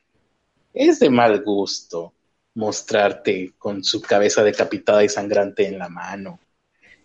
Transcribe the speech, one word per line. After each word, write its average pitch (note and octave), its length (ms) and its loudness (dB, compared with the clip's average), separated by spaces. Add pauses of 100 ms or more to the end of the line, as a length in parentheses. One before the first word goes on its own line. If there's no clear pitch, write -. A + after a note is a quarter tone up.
(720)
es D4+ 260 2
de D3+ 100 6
mal A#2 340 4
gusto F#2+ 720 -6 (420)
mostrarte G2+ 1000 -2
con G2+ 260 -8
su - 180 -4
cabeza G#2 420 2
decapitada G#2 600 2
y G2+ 60 4
sangrante G2+ 580 -2
en F#2+ 120 -10
la F2+ 100 -12
mano F#2 500 -14 (640)